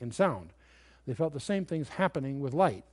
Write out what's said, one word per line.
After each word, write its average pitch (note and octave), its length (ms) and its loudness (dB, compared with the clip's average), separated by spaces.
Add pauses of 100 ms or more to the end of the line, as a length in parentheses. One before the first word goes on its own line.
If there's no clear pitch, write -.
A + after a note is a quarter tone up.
in A#2+ 100 -6
sound. G2 420 0 (540)
They C3+ 60 -4
felt D#3 220 -2
the C#3 60 -6
same G3 260 -2
things D#3 240 -4
happening C#3 500 0
with C3+ 140 -2
light, D3 380 4